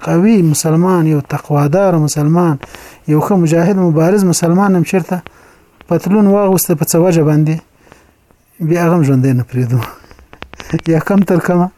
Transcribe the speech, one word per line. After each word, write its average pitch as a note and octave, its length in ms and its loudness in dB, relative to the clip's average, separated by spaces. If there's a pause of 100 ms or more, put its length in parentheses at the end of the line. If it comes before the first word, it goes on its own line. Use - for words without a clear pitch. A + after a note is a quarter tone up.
قوي F#3 340 2
مسلمان، E3 680 0
یو D3+ 140 0
تقوادار D3+ 760 0
مسلمان، D3+ 640 0 (480)
یو D3+ 140 2
ښه - 100 -4
مجاهد، E3+ 460 0
مبارز F3+ 480 2
مسلمان F3+ 500 0
هم E3+ 80 0
چیرته F3+ 380 -4 (680)
پتلون G3 400 0
واغوسته F#3+ 480 0
په D#3 100 -4
څه - 100 -2
وجه E3 280 2
باندې، D3+ 320 2 (1040)
بیا E3+ 260 -2
هغه E3+ 100 2
هم E3+ 80 2
ژوندی C3+ 300 2
نه B2+ 100 -2
پرېږدو. B2 360 -4 (600)
<laughs> - 540 -6
یا D#3+ 60 0
کم G3 200 0
تر F3+ 200 0
کمه F3 280 0 (100)